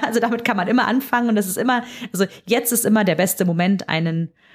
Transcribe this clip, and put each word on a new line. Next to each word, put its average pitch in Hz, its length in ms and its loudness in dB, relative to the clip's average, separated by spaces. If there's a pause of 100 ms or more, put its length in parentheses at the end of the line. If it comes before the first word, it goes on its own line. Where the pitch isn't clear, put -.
Also 226 160 0
damit 233 240 0
kann 220 140 0
man 180 100 -2
immer 254 180 2
anfangen 240 440 0
und 220 60 2
das 202 120 0
ist 185 80 -6
immer, 240 260 0 (300)
also 190 140 0 (200)
jetzt 240 240 0
ist 226 140 0
immer 214 180 4
der 185 140 2
beste 185 300 0
Moment, 180 420 2
einen 165 420 -2 (240)